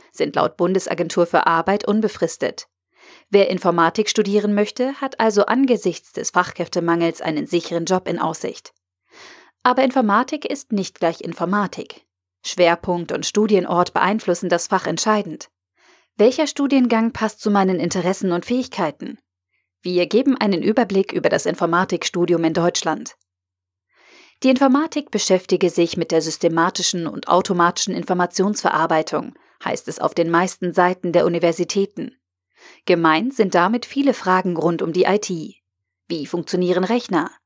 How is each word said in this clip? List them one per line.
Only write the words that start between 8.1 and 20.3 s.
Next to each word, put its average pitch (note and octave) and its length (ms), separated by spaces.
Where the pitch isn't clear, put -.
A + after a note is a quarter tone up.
Aussicht. - 540
Aber B3 200
Informatik B3+ 640
ist - 280
nicht G3 280
gleich E3+ 200
Informatik. F3 880
Schwerpunkt E3+ 680
und E3 140
Studienort F#3 680
beeinflussen F#3 560
das E3+ 200
Fach F#3+ 180
entscheidend. F#3 640
Welcher B3+ 300
Studiengang B3 680
passt - 280
zu G#3 100
meinen F#3+ 300
Interessen F3+ 520
und F3 140
Fähigkeiten? A#3+ 720
Wir F3+ 240
geben C4 300